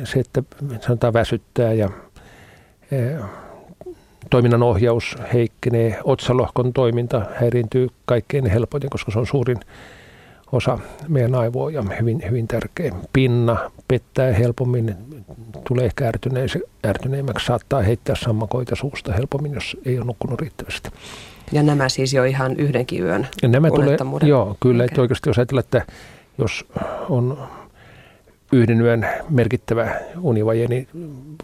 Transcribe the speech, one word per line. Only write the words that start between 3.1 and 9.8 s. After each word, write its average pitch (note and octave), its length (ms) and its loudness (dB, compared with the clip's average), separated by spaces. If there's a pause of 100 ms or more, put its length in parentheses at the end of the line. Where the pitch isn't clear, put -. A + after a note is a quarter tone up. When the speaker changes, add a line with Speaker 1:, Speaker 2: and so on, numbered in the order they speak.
Speaker 1:
toiminnan A#2+ 320 6
ohjaus A#2 540 2 (160)
heikkenee, A#2 720 2
otsalohkon B2 680 0
toiminta A#2+ 600 0
häiriintyy A#2+ 540 2 (160)
kaikkein B2+ 420 0
helpoiten, A#2+ 440 0
koska - 220 -6
se G#2 60 0
on A#2+ 80 0
suurin B2 320 0 (920)